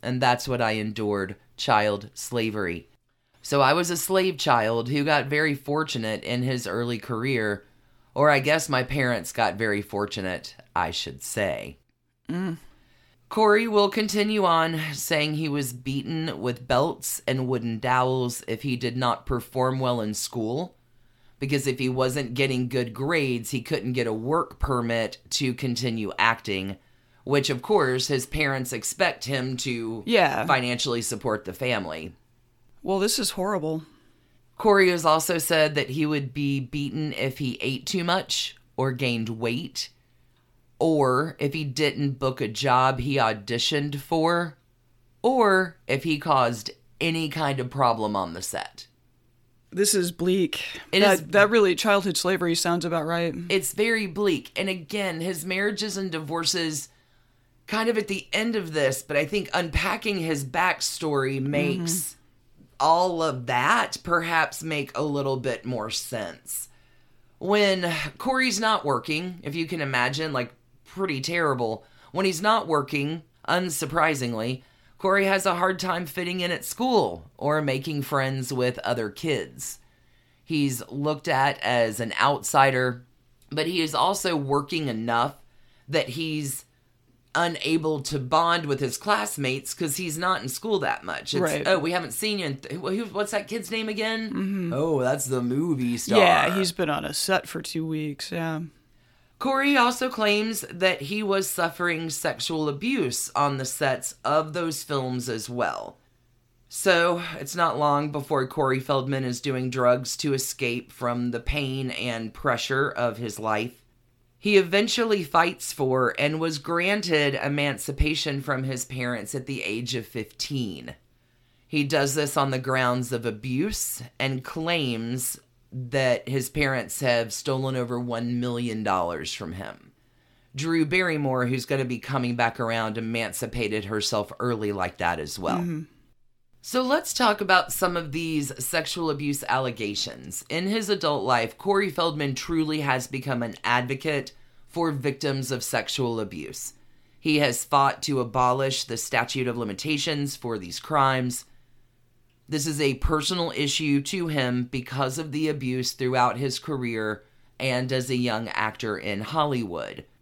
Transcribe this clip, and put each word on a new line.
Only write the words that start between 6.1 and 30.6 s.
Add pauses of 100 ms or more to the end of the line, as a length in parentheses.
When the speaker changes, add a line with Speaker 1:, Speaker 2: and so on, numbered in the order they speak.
Speaker 1:
in
his
early
career, (500)
or
I
guess
my
parents
got
very
fortunate, (180)
I
should
say." (500)
Speaker 2:
Mm. (720)
Speaker 1:
Corey
will
continue
on, (140)
saying
he
was
beaten
with
belts
and
wooden
dowels
if
he
did
not
perform
well
in
school, (640)
because
if
he
wasn't
getting
good
grades,
he
couldn't
get
a
work
permit (120)
to
continue
acting, (480)
which,
of
course,
his
parents
expect
him
to
Speaker 2:
Yeah.
Speaker 1:
financially